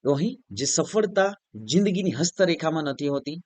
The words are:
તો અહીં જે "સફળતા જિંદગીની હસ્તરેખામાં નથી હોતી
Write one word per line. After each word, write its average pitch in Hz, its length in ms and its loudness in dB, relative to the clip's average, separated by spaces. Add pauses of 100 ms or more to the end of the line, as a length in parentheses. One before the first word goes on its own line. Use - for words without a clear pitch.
તો 139 100 2
અહીં 175 260 -2 (120)
જે 104 140 -4
"સફળતા 196 680 0 (200)
જિંદગીની 180 560 2
હસ્તરેખામાં 160 720 0
નથી 143 240 -4
હોતી 143 400 -4